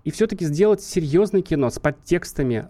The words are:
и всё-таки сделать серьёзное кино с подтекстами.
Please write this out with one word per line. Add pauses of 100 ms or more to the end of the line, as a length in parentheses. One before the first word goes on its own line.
и
всё-таки
сделать
серьёзное
кино
с
подтекстами.